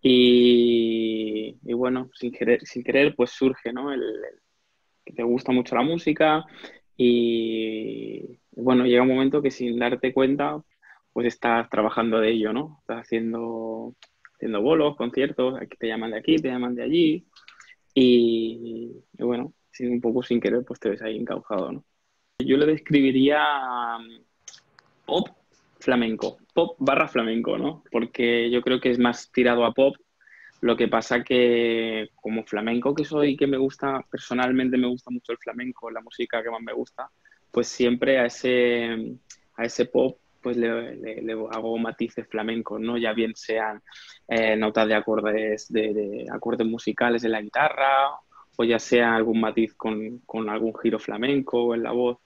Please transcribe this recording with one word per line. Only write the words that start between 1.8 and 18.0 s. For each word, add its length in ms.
sin 180
querer, 360
sin 180
querer, 300
pues, 160
surge, 420
¿no? 180
El, 120
el 380
que 120
te 80
gusta 280
mucho 240
la 60
música 640
y, 1400
y 80
bueno, 240
llega 160
un 80
momento 320
que 100
sin 280
darte 340
cuenta, 500
pues, 140
estás 420
trabajando 500
de 120
ello, 200
¿no? 280
Estás 260
haciendo, 880
haciendo 260
bolos, 360
conciertos, 640
aquí 200
te 80
llaman 240
de 80
aquí, 180
te 120
llaman 260
de 80
allí 420
y, 960